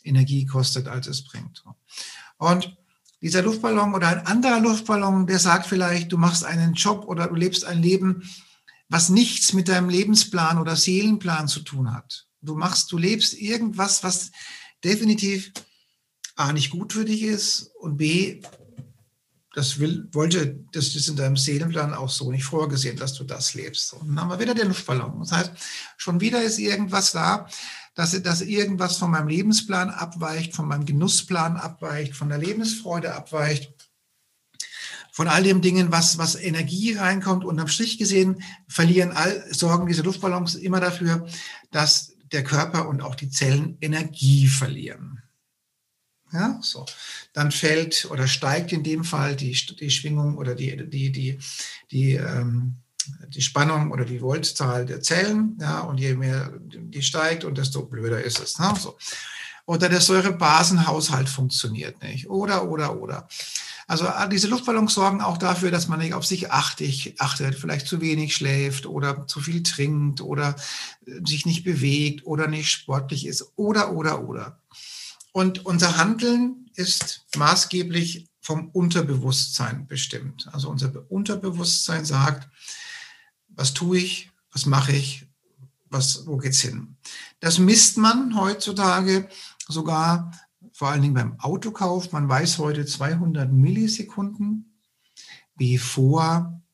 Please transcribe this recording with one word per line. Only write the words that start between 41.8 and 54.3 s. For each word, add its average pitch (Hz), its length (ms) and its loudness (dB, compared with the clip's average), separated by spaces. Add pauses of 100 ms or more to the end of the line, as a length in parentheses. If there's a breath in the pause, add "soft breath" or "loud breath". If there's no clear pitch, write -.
der 139 140 -2
Körper 160 420 0
und 139 140 -2
auch 123 140 -8
die 139 140 -8
Zellen 139 520 0
Energie 139 640 4
verlieren. - 760 -4 (1120)
Ja, 202 280 0
so. - 240 -6 (480 loud breath)
Dann 147 180 2
fällt 160 580 0
oder 131 160 0
steigt 143 460 0
in 160 120 -2
dem 160 200 -2
Fall 143 320 -2
die, 135 160 -4
die - 400 -4
Schwingung 147 460 0
oder 127 180 -4
die, 135 220 -4 (120)
die, 135 220 -2
die, 135 280 -4 (520 loud breath)
die, 135 220 4
ähm, 123 640 -2 (520)
die - 140 -8
Spannung 151 500 2
oder 127 140 -2
die 120 160 -6
Voltzahl 127 640 0